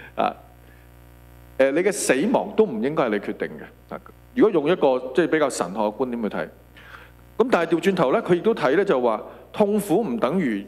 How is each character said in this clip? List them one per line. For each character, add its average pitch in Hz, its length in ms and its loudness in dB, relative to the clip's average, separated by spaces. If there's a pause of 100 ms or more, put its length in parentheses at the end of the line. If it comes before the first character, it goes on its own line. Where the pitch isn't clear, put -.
(160)
啊， - 200 -2 (1200)
誒， 135 160 4
你 156 80 2
嘅 190 100 0
死 - 220 0 (180)
亡 104 240 0
都 220 80 6
唔 135 200 -2
應 139 100 0
該 160 120 0
係 117 40 0
你 104 60 0
決 101 180 -4
定 87 140 -6 (100)
嘅。 - 380 -18
啊， - 40 -12 (360)
如 127 80 4
果 214 80 6
用 156 200 0
一 185 40 0
個 131 400 0
即 175 80 4
係 156 40 2
比 160 120 0
較 143 100 2
神 117 240 -4
學 110 60 -6
嘅 107 160 -2
觀 127 160 -4
點 120 100 -6
去 104 80 -2
睇， 87 180 -6 (920)
咁 226 120 2
但 175 140 2
係 165 60 -4
調 165 100 2
轉 185 140 0
頭 151 180 2
呢， 226 80 2
佢 180 140 2
亦 175 40 2
都 220 140 2
睇 147 240 0
呢， 196 80 2
就 151 160 0
話 113 180 0 (320)
痛 208 280 2
苦 196 240 2
唔 131 160 -4
等 139 200 0
於 113 280 -2